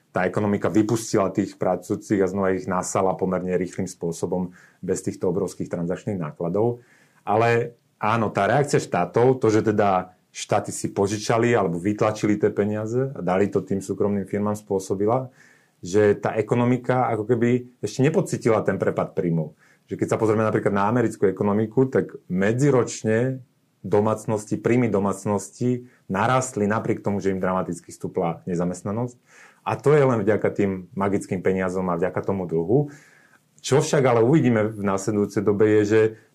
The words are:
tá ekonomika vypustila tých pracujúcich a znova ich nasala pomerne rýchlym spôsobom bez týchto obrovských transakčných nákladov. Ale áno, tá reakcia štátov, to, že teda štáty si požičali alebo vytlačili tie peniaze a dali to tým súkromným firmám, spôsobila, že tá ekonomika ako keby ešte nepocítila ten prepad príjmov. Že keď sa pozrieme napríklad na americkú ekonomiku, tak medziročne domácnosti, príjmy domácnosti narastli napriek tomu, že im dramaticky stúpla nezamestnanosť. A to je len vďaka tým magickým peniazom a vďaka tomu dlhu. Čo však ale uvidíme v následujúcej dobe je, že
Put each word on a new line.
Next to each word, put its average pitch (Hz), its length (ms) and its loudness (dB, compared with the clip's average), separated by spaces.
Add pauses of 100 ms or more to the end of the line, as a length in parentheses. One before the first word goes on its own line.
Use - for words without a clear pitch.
(140)
tá 92 160 0
ekonomika 101 400 0
vypustila 107 640 2
tých 98 240 -4
pracujúcich 95 640 0
a 95 80 2
znova 95 240 0
ich 92 160 -6
nasala 92 480 0
pomerne 92 400 -2
rýchlym 90 320 -4
spôsobom 90 640 -6 (240)
bez 92 240 -4
týchto - 320 -4
obrovských 87 400 -6
transakčných 87 480 -4
nákladov. 95 640 -2 (400)
Ale 117 480 0 (240)
áno, 110 320 0
tá 98 160 0
reakcia 139 320 2
štátov, 120 640 2
to, 110 80 2
že 107 160 4
teda 101 480 2 (160)
štáty - 400 -2
si - 240 -8
požičali 113 640 0
alebo 87 240 0
vytlačili 107 560 0
tie 104 160 0
peniaze 110 560 -2
a 139 160 -12
dali 95 240 2
to 98 160 -2
tým 98 160 -4
súkromným 101 480 -2
firmám, 104 240 -2
spôsobila, 104 800 -2 (480)
že 101 320 4
tá 101 240 -4
ekonomika 120 720 0
ako 107 160 -2
keby 120 240 2 (320)
ešte 131 240 0
nepocítila 120 560 2
ten 95 160 -2
prepad - 400 -2
príjmov. 82 400 -2 (320)
Že 95 80 -8
keď 98 160 -2
sa 110 80 0
pozrieme 110 240 2
napríklad 107 320 0
na 98 160 2
americkú 113 320 0
ekonomiku, 104 640 2
tak - 240 0 (160)
medziročne 120 1120 0 (400)
domácnosti, 107 800 0
príjmy 120 260 2
domácnosti 104 1000 -2 (160)
narastli 104 640 0
napriek 110 320 -2
tomu, 101 180 -2
že 95 160 0
im 92 60 -6
dramaticky 92 500 -4
stúpla 85 560 -6
nezamestnanosť. 98 720 -6 (460)
A 107 160 -4
to 147 160 2
je 143 80 4
len 120 200 2
vďaka 104 280 0
tým 95 400 -4
magickým 98 480 -2
peniazom 92 480 -2
a 87 80 0
vďaka 90 240 -2
tomu 95 280 -4
dlhu. 95 440 0 (720)
Čo - 160 2
však 151 240 2
ale 123 160 4
uvidíme 113 560 4
v 101 80 -8
následujúcej 101 560 0
dobe 107 400 4
je, - 80 6
že 110 140 4 (340)